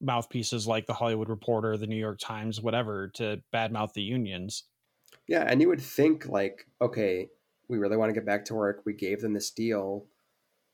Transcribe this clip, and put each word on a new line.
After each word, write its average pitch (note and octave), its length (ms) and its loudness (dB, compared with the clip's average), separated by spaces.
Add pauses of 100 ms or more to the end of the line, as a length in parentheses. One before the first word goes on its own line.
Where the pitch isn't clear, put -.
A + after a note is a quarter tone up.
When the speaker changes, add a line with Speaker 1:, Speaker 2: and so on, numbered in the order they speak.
Speaker 1:
mouthpieces A#2+ 680 -2
like A2 200 0
the A2+ 80 -4
Hollywood A2 340 0
Reporter, A2 480 0
the G#2+ 100 -4
New A2 80 -4
York G#2+ 240 -4
Times, A2 420 -6
whatever, G#2+ 540 -2
to G#2+ 260 -4 (140)
badmouth A2 380 0
the G#2 100 -4
unions. G2+ 640 -4 (640)
Speaker 2:
Yeah, E3 180 2
and B2+ 140 6
you E3+ 80 8
would D#3+ 120 4
think, D3+ 460 2
like, G2 400 -2 (160)
"Okay, G#2 480 0 (380)
we A#2+ 100 -2
really G2+ 180 2
wanna A2 160 4
get G#2+ 140 -2
back G#2 200 0
to A2+ 100 -6
work. G2+ 280 0
We G#2+ 80 -2
gave G#2 280 -2
them G#2+ 140 0
this G2+ 160 -4
deal." G2+ 560 -2 (680)